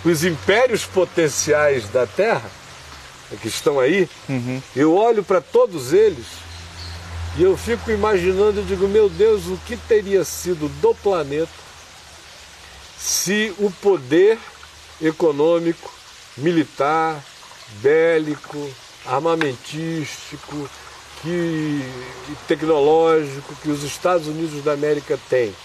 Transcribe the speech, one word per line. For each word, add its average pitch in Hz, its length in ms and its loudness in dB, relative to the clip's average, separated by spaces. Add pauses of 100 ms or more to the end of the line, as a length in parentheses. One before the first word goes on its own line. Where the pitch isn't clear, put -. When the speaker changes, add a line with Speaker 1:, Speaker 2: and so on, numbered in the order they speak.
Speaker 1:
os 165 200 2
impérios 202 600 2
potenciais 147 1000 0
da 120 180 0
Terra, 180 420 0 (920)
que 113 60 -6
estão 143 320 0
aí, 170 280 2 (200)
Speaker 2:
Uhum. 127 340 -4 (140)
Speaker 1:
eu 156 180 4
olho 220 300 4
pra 185 160 2
todos 170 520 0
eles 180 320 4 (1120)
e 156 60 2
eu 185 140 4
fico 226 340 -4
imaginando, 202 720 2
eu 196 40 -6
digo, 190 220 -2
"Meu 208 220 4
Deus, 190 380 2
o 180 200 -6
que 233 100 -8
teria 196 480 2
sido 156 440 -6 (120)
do 220 140 2
planeta 160 560 -2 (1500)
se 208 600 -2
o 202 120 2 (120)
poder 185 560 4 (640)
econômico, 160 920 0 (440)
militar, 156 880 0 (600)
bélico, 151 880 0 (340)
armamentístico, 147 1700 -4 (500)
que, 151 80 -10 (1000)
e 147 40 -10 (120)
tecnológico 156 1120 2
que 156 120 -8
os 147 140 -2
Estados 165 460 -2
Unidos 156 340 -6
da 151 100 0
América 147 460 -2 (100)
têm 117 260 0 (100)